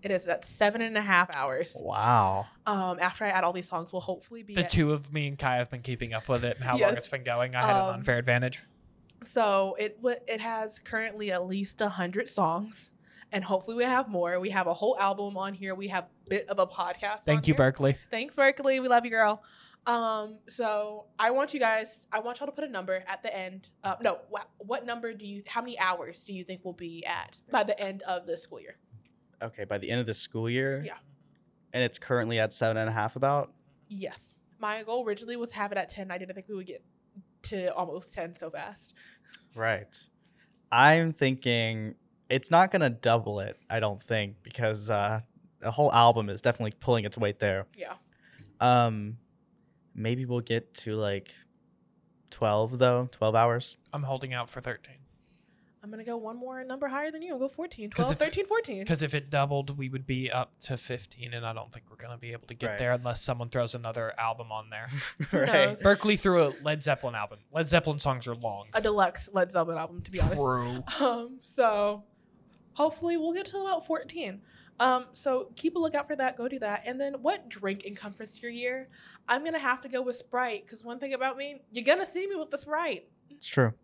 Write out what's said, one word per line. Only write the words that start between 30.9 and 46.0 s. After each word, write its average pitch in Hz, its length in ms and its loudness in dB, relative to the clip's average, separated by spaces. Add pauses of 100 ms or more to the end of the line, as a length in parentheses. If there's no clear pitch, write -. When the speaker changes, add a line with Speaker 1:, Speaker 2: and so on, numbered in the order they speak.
Speaker 2:
And 123 100 2
it's 120 160 -2
currently 117 400 0
at 110 140 2
seven 113 240 2
and 110 120 0
a 110 40 -2
half 110 240 -2
about? 139 340 2 (380)
Speaker 1:
Yes. - 460 -12 (220)
My 214 260 -4
goal 240 220 -2
originally 226 300 -4
was 233 140 -6
to - 60 -14
have 208 180 -4
it 202 40 -2
at 185 120 -4
ten. 190 220 -10
I 180 60 -6
didn't 185 180 -10
think 190 120 -16
we 214 80 -8
would 185 120 -10
get 156 140 -14 (600)
to 185 320 -2
almost 175 380 -6
ten 175 240 -8
so 165 120 -10
fast. 160 440 -12 (600)
Speaker 2:
Right. 113 400 -2 (800)
I'm 160 400 8
thinking 117 840 2 (340)
it's 131 200 2
not 180 220 8
gonna 160 180 4
double 113 520 2
it, - 160 -6 (120)
I 113 120 0
don't 104 200 -2
think, 107 420 -2
because, 110 460 -2
uh, 107 300 4 (400)
the 113 120 -2
whole 147 200 6
album 117 380 8